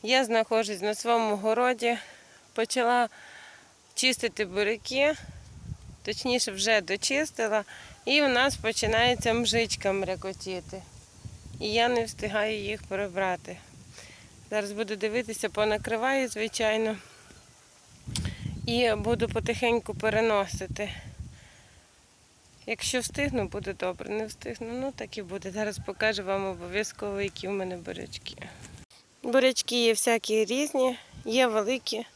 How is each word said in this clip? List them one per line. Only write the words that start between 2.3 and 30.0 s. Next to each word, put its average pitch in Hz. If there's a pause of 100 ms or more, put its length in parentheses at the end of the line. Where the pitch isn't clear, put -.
Почала 240 (840)
чистити 240
буряки, 214 (920)
точніше, 240
вже 208
дочистила. 220 (420)
І 285
в 285
нас 254
починається 226
мжичка 226
мрякотіти. 185 (760)
І 214
я 233
не 240
встигаю 214
їх 208
прибрати. 185 (920)
Зараз 208
буду 214
дивитися, 214
понакриваю, 226
звичайно. 220 (1700)
І 233
буду 220
потихеньку 226
переносити. 208 (1800)
Якщо 226
встигну, 262
буде 196
добре, 180
не 214
встигну, 226
ну 262
так 220
і 214
буде. 185
Зараз 208
покажу 208
вам 196
обов'язково, 196
які 196
в 196
мене 185
бурячки. - (880)
Бурячки 247
є 226
всякі 220